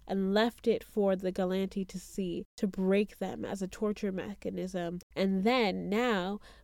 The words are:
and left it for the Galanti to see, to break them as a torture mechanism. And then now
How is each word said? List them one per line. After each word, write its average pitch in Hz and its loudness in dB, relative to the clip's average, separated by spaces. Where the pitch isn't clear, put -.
and 190 0
left 226 2
it 220 2
for 196 2
the 185 -2
Galanti 190 0
to 190 -10
see, 180 -6
to 208 0
break 196 2
them - -6
as 190 -4
a 190 -2
torture 208 -2
mechanism. 185 -6
And 190 2
then 196 2
now 202 0